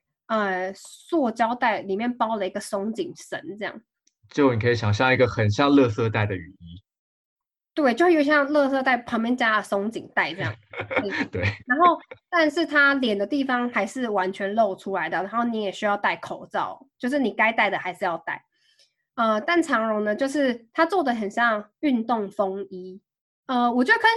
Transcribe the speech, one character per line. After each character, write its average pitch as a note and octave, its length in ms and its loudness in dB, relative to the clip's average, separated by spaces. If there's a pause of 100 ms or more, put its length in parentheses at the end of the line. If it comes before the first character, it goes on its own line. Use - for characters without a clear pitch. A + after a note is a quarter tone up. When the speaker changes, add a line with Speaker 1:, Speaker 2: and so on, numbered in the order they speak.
(280)
Speaker 1:
呃， G3 460 -2
塑 - 560 -4
胶 A3+ 240 0
袋 A3+ 280 0
里 F#3+ 160 -4
面 A#3+ 180 -4
包 A3+ 220 2
了 G3+ 100 -2
一 - 20 -6
个 A3 120 -8
松 G#3 320 -6
紧 F3+ 200 -6
绳 - 240 -12 (220)
这 G#3 60 -6
样。 G3+ 160 -10 (480)
Speaker 2:
就 C#3 240 4
你 A2+ 60 -2
可 A#2+ 100 2
以 A#2+ 60 2
想 G#2+ 180 0
象 C3 200 2
一 B2+ 40 2
个 B2 100 6
很 G#2+ 240 0
像 C#3+ 180 2
垃 C#3+ 200 6
圾 A2+ 200 -2
袋 G#2+ 160 0
的 G2+ 80 -6
雨 F2+ 260 -10
衣。 E2+ 220 -18 (920)
Speaker 1:
对， C#4 200 2
就 E4+ 140 4
有 D#4+ 160 6
点 - 20 2
像 C#4+ 220 4
垃 C#4+ 200 4
圾 C4+ 140 0
袋 C4 160 2
旁 A#3+ 240 -4
边 A#3 160 0
加 A3 200 2
了 G3+ 40 0
松 G3+ 300 -2
紧 - 240 -10
带 E3 180 0
这 F#3 80 -8
样。 E3+ 100 -2 (200)
Speaker 2:
<laughs> - 320 -8
Speaker 1:
嗯。 - 280 -4
Speaker 2:
对。 F2+ 120 -4 (240)
Speaker 1:
然 B3+ 120 0
后， E4+ 160 6 (320)
但 E4 220 2
是 D#4+ 160 0
它 C#4+ 300 4
脸 B3 200 0
的 G3+ 120 -2
地 C#4+ 160 0
方 B3 260 0
还 G#3+ 160 -2
是 A#3+ 240 -4
完 F#3+ 240 0
全 G3+ 220 -4
露 G#3+ 200 2
出 F#3+ 200 -8
来 E3 120 -2
的， F3 140 -4
然 F#3+ 80 -8
后 A3+ 140 -2
你 A#3 180 -2
也 G3 100 -4
需 F#3 140 -6
要 G3+ 100 2
戴 G3+ 220 -2
口 - 300 -12
罩， C#3+ 360 -6 (140)
就 B3+ 100 -6
是 C#4 120 0
你 A#3+ 120 2
该 A3 220 2
戴 A3+ 160 2
的 G#3+ 80 -2
还 F#3 160 -8
是 F3 100 -8
要 F3 220 -2
戴。 - 180 -8 (680)
呃， A3 280 0
但 E4+ 200 2
长 A#3+ 260 -2
荣 G#3+ 160 -2
呢， G#3 120 0
就 C4+ 120 -2
是 C4+ 460 -2
它 E4 140 2
做 F4 160 0
的 B3+ 100 0
很 A3 160 -4
像 A3 400 -2 (120)
运 B3+ 220 2
动 A3+ 240 -2
风 G3 440 -4
衣。 F#3 280 -14 (460)
呃， A#3+ 260 2
我 B3 120 2
觉 G4 100 4
得 A#4 80 2
跟 A4+ 160 6